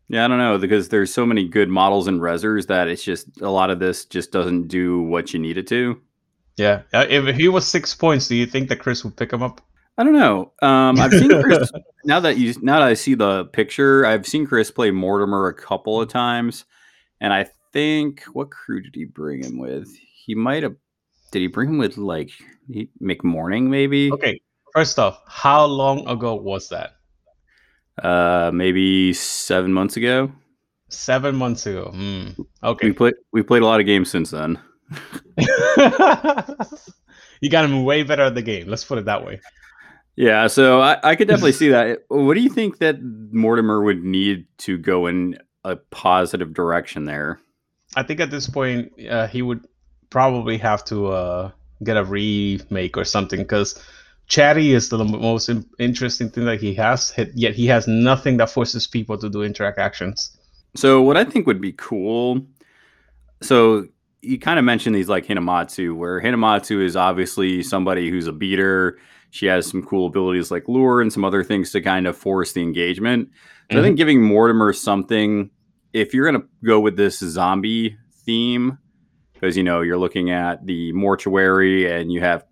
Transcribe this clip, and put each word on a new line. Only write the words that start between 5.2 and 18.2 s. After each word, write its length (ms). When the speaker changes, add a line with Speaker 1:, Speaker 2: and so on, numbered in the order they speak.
Speaker 1:
you 60
need 180
it 100
to. 320
Speaker 2:
Yeah, 280
uh, 160
if 260
he 140
was 180
six 260
points, 360
do 60
you 120
think 220
that 100
Chris 240
would 140
pick 160
him 100
up? 180
Speaker 1:
I 60
don't 100
know. 480
Um, 380
I've 120
seen 180
Chris, 260
Speaker 2:
<laughs> 180
Speaker 1:
now 160
that 160
you, 240
now 180
that 80
I 60
see 200
the 320
picture, 600
I've 200
seen 220
Chris 240
play 180
Mortimer 580
a 60
couple 480
of 60
times, 560
and 140
I 140
think, 460